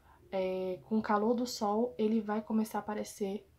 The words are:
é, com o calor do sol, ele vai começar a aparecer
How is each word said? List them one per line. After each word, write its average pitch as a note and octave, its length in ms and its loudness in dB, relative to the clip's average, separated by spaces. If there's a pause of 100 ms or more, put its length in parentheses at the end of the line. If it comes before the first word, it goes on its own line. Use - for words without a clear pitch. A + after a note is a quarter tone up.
(320)
é, F#3 520 -2
com A3 140 0
o A3 40 4
calor G#3+ 320 4
do A#3+ 120 0
sol, A3+ 520 0
ele A3 240 2
vai G#3 200 -2
começar A3 380 0
a - 20 -4
aparecer G#3 680 -6 (120)